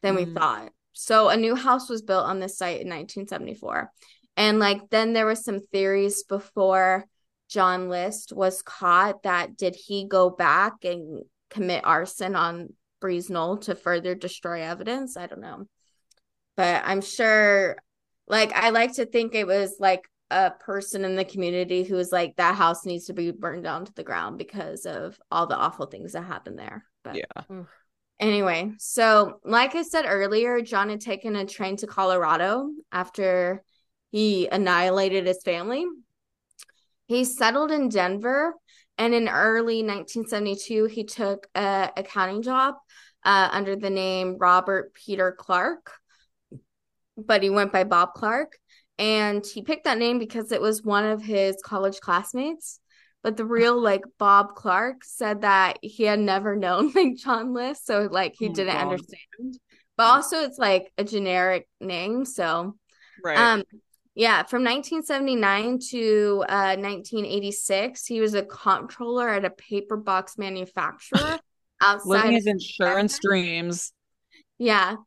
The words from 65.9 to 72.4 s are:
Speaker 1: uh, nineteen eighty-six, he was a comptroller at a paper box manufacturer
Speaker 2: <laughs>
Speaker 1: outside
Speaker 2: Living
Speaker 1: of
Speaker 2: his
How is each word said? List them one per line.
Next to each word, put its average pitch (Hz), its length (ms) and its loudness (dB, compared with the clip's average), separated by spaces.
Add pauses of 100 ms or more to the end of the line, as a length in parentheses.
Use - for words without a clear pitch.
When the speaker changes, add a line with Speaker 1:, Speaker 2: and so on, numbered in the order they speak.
Speaker 1:
uh, 196 300 2
nineteen 202 480 -6
eighty-six, 202 800 -4
he 226 160 -2
was 214 140 0
a 196 100 0
comptroller 240 840 -2
at 202 160 0
a 180 40 0
paper 202 480 -8
box 196 400 -2
manufacturer 190 1000 -4 (200)
Speaker 2:
<laughs> - 220 -6
Speaker 1:
outside 202 240 4
Speaker 2:
Living 214 300 4
Speaker 1:
of - 0 -
Speaker 2:
his 214 100 2